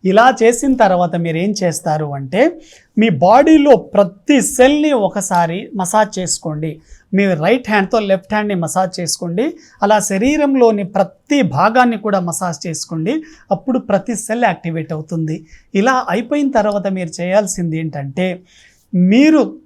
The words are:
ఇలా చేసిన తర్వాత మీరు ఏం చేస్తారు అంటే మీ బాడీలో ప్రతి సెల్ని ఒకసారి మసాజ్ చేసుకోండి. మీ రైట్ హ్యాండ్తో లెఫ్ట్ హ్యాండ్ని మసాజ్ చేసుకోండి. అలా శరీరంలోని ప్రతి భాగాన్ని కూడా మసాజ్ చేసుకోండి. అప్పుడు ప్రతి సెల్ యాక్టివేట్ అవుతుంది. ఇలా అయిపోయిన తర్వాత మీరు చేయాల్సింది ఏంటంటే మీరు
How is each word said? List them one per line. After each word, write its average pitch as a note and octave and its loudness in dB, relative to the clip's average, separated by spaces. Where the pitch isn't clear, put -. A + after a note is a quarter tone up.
ఇలా A3 4
చేసిన A#3+ 2
తర్వాత F#3 2
మీరు E3+ -2
ఏం G3 -2
చేస్తారు D#3 -4
అంటే F3 -2
మీ A3 4
బాడీలో C4+ 6
ప్రతి G#3 0
సెల్ని D4 2
ఒకసారి F#3+ -2
మసాజ్ G#3 0
చేసుకోండి. D#3 -8
మీ G3 2
రైట్ F#3+ 0
హ్యాండ్తో G#3 0
లెఫ్ట్ G3 -2
హ్యాండ్ని G#3 -2
మసాజ్ F3+ -4
చేసుకోండి. F3 -6
అలా G#3 2
శరీరంలోని A#3 0
ప్రతి G3 -2
భాగాన్ని A3 2
కూడా G3+ -2
మసాజ్ F3 -6
చేసుకోండి. E3+ -6
అప్పుడు G#3+ -2
ప్రతి G3+ -4
సెల్ A#3 -4
యాక్టివేట్ E3 -4
అవుతుంది. D#3+ -8
ఇలా B3 0
అయిపోయిన C4 -2
తర్వాత G3+ 0
మీరు F#3 -6
చేయాల్సింది F3+ -2
ఏంటంటే D#3+ -6
మీరు A3+ 4